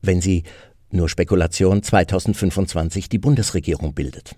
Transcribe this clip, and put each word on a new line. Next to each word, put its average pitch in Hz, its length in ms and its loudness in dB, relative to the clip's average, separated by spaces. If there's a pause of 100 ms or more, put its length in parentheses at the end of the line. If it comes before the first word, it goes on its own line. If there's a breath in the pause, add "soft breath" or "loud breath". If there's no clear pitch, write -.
wenn 90 200 2
sie, 87 220 2 (460 loud breath)
nur 85 180 0
Spekulation, 92 760 2
zweitausendfünfundzwanzig 92 1300 0
die 110 100 0
Bundesregierung 92 720 0
bildet? - 440 -8